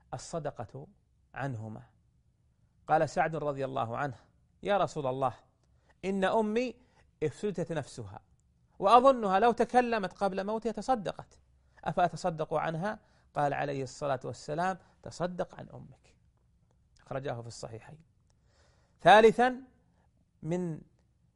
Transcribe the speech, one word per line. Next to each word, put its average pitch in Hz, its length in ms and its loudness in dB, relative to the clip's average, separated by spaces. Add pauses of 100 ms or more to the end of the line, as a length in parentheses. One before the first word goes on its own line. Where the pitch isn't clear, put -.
(140)
الصدقة 143 720 -10 (480)
عنهما. 123 480 -8 (1040)
قال 156 220 4
سعد 165 280 0
رضي 143 280 -2
الله 120 320 -4
عنه: 139 200 -4 (460)
"يا 202 160 2
رسول 156 280 -2
الله، 131 280 -2 (720)
إن 190 200 0
أمي 214 500 0 (480)
افتتت 175 500 -4
نفسها، 123 480 -10 (580)
وأظنها 220 640 6
لو 233 120 6
تكلمت 226 600 2
قبل 190 340 -2
موتها 220 260 -4
تصدقت، 208 640 -4 (460)
أفأتصدق 165 720 -2
عنها؟" 160 440 -4 (360)
قال 143 200 0
عليه 139 280 -4
الصلاة 131 420 -4
والسلام: 160 540 -6 (240)
"تصدق 175 520 -8
عن - 140 -16
أمك"، - 460 -20 (920)
أخرجاه 131 340 -8
في 117 60 -14
الصحيحين. 117 520 -16 (1040)
ثالثاً، 226 560 8 (840)
من 170 380 -6 (560)